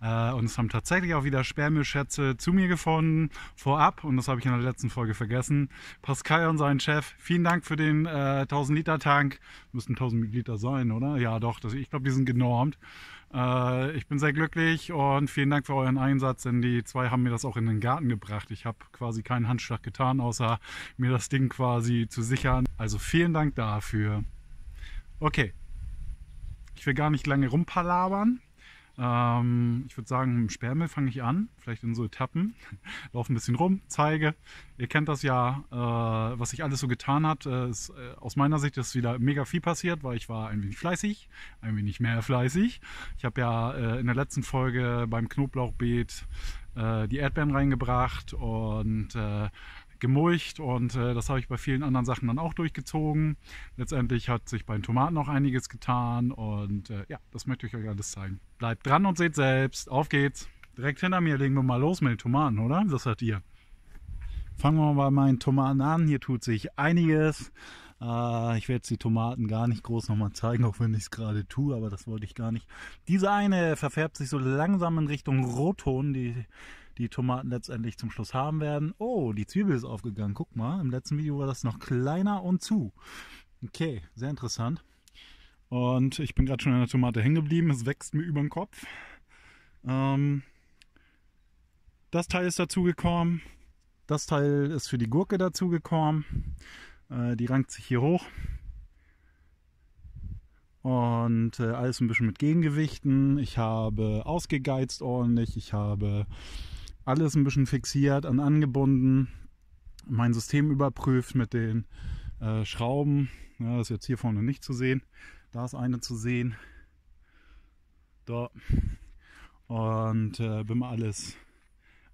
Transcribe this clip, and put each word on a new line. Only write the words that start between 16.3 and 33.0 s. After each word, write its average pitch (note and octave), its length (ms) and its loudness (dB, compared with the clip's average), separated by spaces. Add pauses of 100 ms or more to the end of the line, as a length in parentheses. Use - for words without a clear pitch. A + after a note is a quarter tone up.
denn B2 200 2
die A#2+ 200 2
zwei B2+ 280 -2
haben B2 120 2
mir B2 80 2
das A#2 140 -2
auch A#2+ 120 -4
in A2+ 100 0
den A2 120 2
Garten B2 300 0
gebracht. G#2 420 -4
Ich A2 160 -8
hab - 260 -10
quasi A2+ 300 -4
keinen A#2+ 240 0
Handschlag A#2 380 -2
getan, C3 340 0
außer A#2 400 0 (380)
mir B2+ 160 2
das A#2+ 160 0
Ding C3 200 2
quasi A#2+ 600 2
zu - 140 -6
sichern. B2+ 420 2 (120)
Also G#2 220 -2
vielen E3+ 340 4
Dank D3+ 220 2
dafür. G#2 680 0 (960)
Okay. D3 360 0 (1200)
Ich - 80 -12
will C#3 100 2
gar D3 140 2
nicht D3 180 0
lange C#3 220 4
rumpalabern. F#3 920 0 (580)
Ähm, A#2+ 880 2
ich - 80 -16
würd A2+ 120 -10
sagen, C3 240 0
mit A#2+ 80 2
dem A2 100 2
Sperrmüll D3+ 380 -2
fange C#3 200 -2
ich B2 140 -6
an, E3+ 260 0 (100)
vielleicht - 240 -8
in A#2 120 -2
so A#2 100 -2
Etappen. E3+ 500 -4 (280)
<laughs> - 300 -14